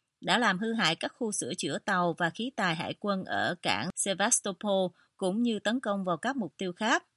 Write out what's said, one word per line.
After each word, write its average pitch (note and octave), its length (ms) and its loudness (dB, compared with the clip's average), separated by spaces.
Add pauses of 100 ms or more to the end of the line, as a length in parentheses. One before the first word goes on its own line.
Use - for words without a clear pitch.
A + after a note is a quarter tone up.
(220)
đã F3+ 160 2
làm G3+ 220 4
hư A3+ 140 -2
hại F3+ 220 4
các - 220 -6
khu A3 140 -2
sửa - 260 -4
chữa E3 280 -4
tàu F3+ 320 2
và E3+ 120 0
khí A#3 260 -8
tài F3+ 200 0
hải D#3 240 -4
quân G3 260 -2
ở G#2 360 0
cảng A2+ 340 0
Sevastopol, G3 960 0 (260)
cũng G3 240 0
như A3+ 180 0
tấn A3+ 200 0
công G3+ 260 -2
vào F3 120 0
các C4 180 -2
mục G#3 220 -4
tiêu F3+ 160 -4
khác. A#3 300 0 (140)